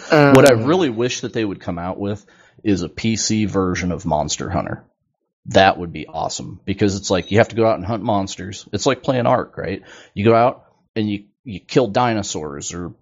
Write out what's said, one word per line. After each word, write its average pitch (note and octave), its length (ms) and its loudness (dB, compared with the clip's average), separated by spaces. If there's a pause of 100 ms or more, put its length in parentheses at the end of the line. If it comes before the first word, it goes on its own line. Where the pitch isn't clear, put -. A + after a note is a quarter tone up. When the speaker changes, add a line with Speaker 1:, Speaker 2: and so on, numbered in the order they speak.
(100)
Speaker 1:
Um. C#3+ 220 6
Speaker 2:
What C3+ 160 10
I C3 60 8
really C#3+ 340 2
wish A#2+ 320 -2
that B2 140 -8
they A2+ 100 0
would F#2+ 160 -6
come E2+ 180 -8
out F2+ 220 -6
with G2+ 240 -6 (380)
is G2 180 2
a E2+ 80 -4
P A2+ 280 -2
C G#2+ 280 0
version F#2 480 -2
of D#2+ 140 -6
Monster D2+ 420 -2
Hunter. D#2 360 -6 (640)
That F#2+ 280 4
would F2 160 -10
be D2+ 140 -10
awesome, - 580 -8
because G2 320 0
it's F#2+ 140 -6
like, F2+ 200 -2
you G2 60 0
have A#2 120 4
to G#2 80 -10
go A2+ 100 2
out A2 100 2
and F2+ 80 -8
hunt G#2+ 180 -6
monsters. G2 680 -6
It's - 140 -2
like C3+ 160 0
playing B2+ 240 0
Ark, B2 320 0
right? F#2 240 -6 (320)
You G2+ 100 -4
go A2+ 100 6
out A#2+ 300 2 (320)
and A2 140 -2
you, G2+ 140 -6 (200)
you G#2+ 160 -12
kill B2+ 280 0
dinosaurs G2 840 -4
or F2 300 -10